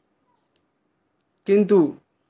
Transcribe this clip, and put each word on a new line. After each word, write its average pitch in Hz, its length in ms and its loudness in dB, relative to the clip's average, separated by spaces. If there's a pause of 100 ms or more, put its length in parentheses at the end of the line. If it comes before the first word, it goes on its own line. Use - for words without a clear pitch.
(1500)
কিন্তু 202 320 0 (520)